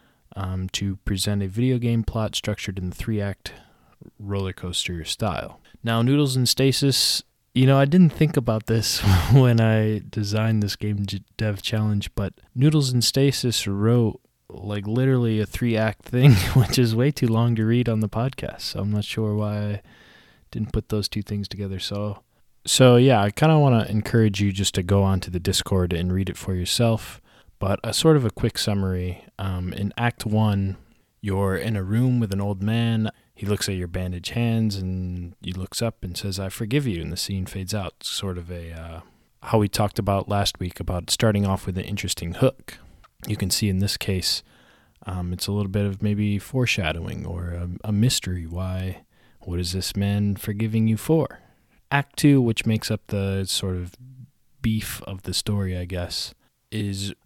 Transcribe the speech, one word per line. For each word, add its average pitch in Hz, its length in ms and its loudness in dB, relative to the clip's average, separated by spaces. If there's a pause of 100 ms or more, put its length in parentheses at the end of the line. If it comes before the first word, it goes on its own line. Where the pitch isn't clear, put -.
(360)
um, 92 340 -4
to 98 280 -4
present 101 440 -2
a 98 60 -4
video 120 320 0
game 117 240 0
plot 110 320 -4
structured 98 420 -6
in 90 140 -4
the - 40 -14
three-act 101 580 -6 (680)
roller 98 340 -4
coaster 87 500 -6
style. - 580 -6 (220)
Now, 117 200 2
Noodles 135 340 2
in 127 80 2
Stasis, - 800 2 (320)
you 127 100 6
know, 135 140 6
I 139 60 6
didn't 165 280 8
think 151 240 2
about 117 300 0
this 113 320 0
<laughs> 95 320 4
when 123 280 8
I 110 480 2
designed 107 540 0
this 101 140 -2
Game 104 320 -4
J-, 98 160 -8 (140)
Dev 104 260 -4
Challenge, 107 500 -2
but 98 200 -4 (200)
Noodles 139 400 4
in 123 80 2
Stasis 131 640 0
wrote, 110 560 2 (260)
like, 104 380 -8
literally 120 540 2
a 104 80 0
three-act 110 580 -2
thing, 127 280 6
<laughs> 95 200 2
which 123 240 4
is 117 180 4
way 123 140 2
too 135 180 0
long 117 280 2
to 110 100 0
read 120 240 2
on 110 120 0
the 107 80 0
podcast, - 520 -6
so - 200 -8
I'm 101 100 -2
not 104 140 0
sure 110 280 -2
why 104 240 -2
I 104 240 -4 (680)
didn't 110 220 -4
put 110 160 -4
those 107 180 -2
two - 140 -6
things 101 260 -6
together. 98 300 -8
So, 101 460 -6 (420)
so 127 300 8
yeah, 123 260 6
I 101 80 2
kinda 156 300 4
wanna 127 280 4
encourage 107 540 2
you 101 100 4
just 95 220 -2
to 95 80 0
go 98 220 4
onto 95 260 0
the 90 100 -4
Discord 90 540 0
and 87 180 0
read 92 160 0
it 90 100 -6
for - 180 -4
yourself. 110 640 0 (380)
But 101 240 -2
a 113 100 -4
sort 156 240 6
of 127 80 2
a 107 60 0
quick - 260 -4
summary, 92 680 -2 (120)
um, 90 360 -4
in 101 220 -4
Act 117 300 -2
One, 104 520 0 (440)
you're 98 340 -2
in 95 200 -4
a 98 80 -2
room 123 360 2
with 104 140 -2
an 98 80 -2
old 101 220 -4
man. 113 480 0 (240)
He - 100 -10
looks 101 240 -2
at 98 60 -4
your 90 120 -4
bandaged 90 440 -6
hands 113 440 0
and 92 640 -6
he 90 140 -10
looks 92 300 -6
up 113 200 -6
and 90 140 -10
says, 98 220 -6
"I 95 100 -6
forgive 127 380 -4
you," 90 120 -2
and 80 120 -6
the 85 40 -6
scene 95 300 -4
fades 92 300 -8
out. 92 280 -8
Sort 92 360 -6
of 85 100 -12
a, 85 220 -12
uh, 82 280 -14 (440)
how - 160 2
we 104 80 4
talked - 320 -2
about 98 280 0
last 101 320 -2
week 90 200 -6
about 90 320 -6
starting 104 340 2
off 95 220 -2
with 92 100 -4
an 92 80 -4
interesting 90 480 -6
hook. - 460 -2 (480)
You 107 100 -2
can 92 140 -4
see - 180 0
in 95 80 0
this 95 200 -2
case, - 440 -4 (640)
um, 90 260 -6
it's 90 140 -6
a 101 60 -4
little 101 200 -2
bit 101 140 0
of 98 160 -4
maybe 104 380 0
foreshadowing 82 840 -4
or 87 280 -6
a, 87 180 -6 (140)
a 107 80 -4
mystery. 98 560 0
Why, 92 560 -6 (380)
what 87 180 -6
is 87 120 -4
this 92 240 -6
man 101 400 0
forgiving 110 540 0
you 110 80 2
for? - 420 -2 (500)
Act - 280 -2
Two, 143 220 6
which 117 280 0
makes 110 240 0
up 107 160 -2
the 98 380 -2
sort 92 320 -4
of 90 180 -8 (640)
beef 110 420 -2
of 95 200 -12
the 90 100 -8
story, 98 420 -2
I 90 100 -6
guess, 87 500 -8 (360)
is 101 420 -6 (120)